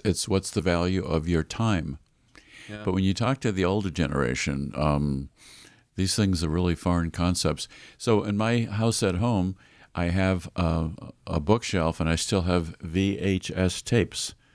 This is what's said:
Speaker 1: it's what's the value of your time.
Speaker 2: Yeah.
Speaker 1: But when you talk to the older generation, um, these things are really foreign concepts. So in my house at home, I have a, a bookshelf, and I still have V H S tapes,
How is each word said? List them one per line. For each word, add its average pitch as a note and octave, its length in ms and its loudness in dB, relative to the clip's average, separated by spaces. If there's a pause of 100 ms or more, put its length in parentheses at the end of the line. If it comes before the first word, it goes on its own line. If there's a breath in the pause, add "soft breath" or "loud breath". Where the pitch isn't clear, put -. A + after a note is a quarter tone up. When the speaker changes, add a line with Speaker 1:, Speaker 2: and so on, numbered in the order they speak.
Speaker 1:
it's F#2+ 240 -2
what's G2 220 0
the G#2 100 -2
value F2+ 440 0
of E2 240 -2
your E2 160 2
time. E2+ 540 -2 (720 loud breath)
Speaker 2:
Yeah. G#2+ 160 -12
Speaker 1:
But G2 100 0
when F#2+ 100 2
you F#2+ 100 2
talk B2+ 260 0
to A2+ 120 -2
the F#2 120 2
older G2 260 2
generation, C#2 840 -2
um, C#2+ 520 0 (640 loud breath)
these F#2+ 220 0
things F#2+ 260 2
are E2+ 60 0
really F2 260 2
foreign E2+ 380 0
concepts. E2+ 560 0 (280 loud breath)
So G#2+ 280 2
in G#2 120 -2
my A2+ 280 0
house A2 400 0
at F#2 120 2
home, F#2+ 380 0 (400 loud breath)
I F2 120 -2
have F#2 500 0
a, E2 340 0 (380)
a E2+ 100 0
bookshelf, E2+ 640 0
and D#2+ 100 2
I E2 60 2
still F#2+ 260 0
have F2 380 0
V F#2+ 380 0
H F#2+ 360 -2
S F2+ 280 0
tapes, - 520 0 (200 soft breath)